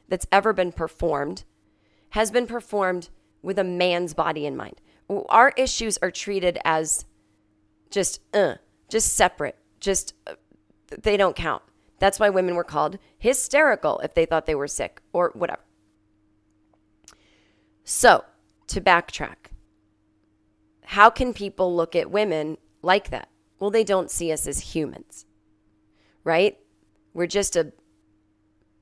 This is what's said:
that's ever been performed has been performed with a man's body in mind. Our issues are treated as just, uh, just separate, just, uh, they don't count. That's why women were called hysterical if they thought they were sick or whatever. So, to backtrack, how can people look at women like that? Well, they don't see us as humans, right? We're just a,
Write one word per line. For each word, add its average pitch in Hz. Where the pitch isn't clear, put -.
that's -
ever 202
been 180
performed 160
has 214
been 240
performed 202
with 185
a 196
man's 180
body 156
in 139
mind. -
Our 220
issues 240
are 185
treated 180
as 160
just, -
uh, 185
just -
separate, -
just, -
uh, -
they 208
don't 190
count. 147
That's 196
why 208
women 185
were 175
called 151
hysterical 269
if 156
they 160
thought 160
they 156
were 143
sick -
or 175
whatever. -
So, -
to -
backtrack, 175
how 208
can 247
people 185
look 165
at -
women 160
like 190
that? 131
Well, 202
they 220
don't 190
see 165
us 151
as 143
humans, -
right? 170
We're 170
just 196
a, 160